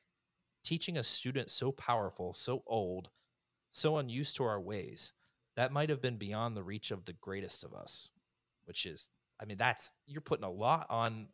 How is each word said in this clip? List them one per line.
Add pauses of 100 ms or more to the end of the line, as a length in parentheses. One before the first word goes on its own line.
(640)
Teaching
a
student
so
powerful,
so
old, (600)
so
unused
to
our
ways, (440)
that
might
have
been
beyond
the
reach
of
the
greatest
of
us," (540)
which
is, (280)
I
mean,
that's, (140)
you're
putting
a
lot
on